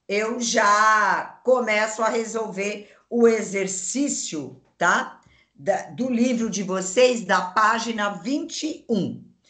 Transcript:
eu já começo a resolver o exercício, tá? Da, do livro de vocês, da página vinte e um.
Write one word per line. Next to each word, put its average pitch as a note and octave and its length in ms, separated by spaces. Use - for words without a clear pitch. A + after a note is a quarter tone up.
eu A3 320
já G#3+ 1040
começo A3 600
a A3 80
resolver G#3 840
o A#3 180
exercício, F#3+ 1300
tá? G3+ 460
Da, F3 340
do A#3 220
livro A3+ 400
de F#3 120
vocês, F#3+ 600
da F#3 160
página G#3+ 680
vinte C4 520
e D4+ 280
um. F3 340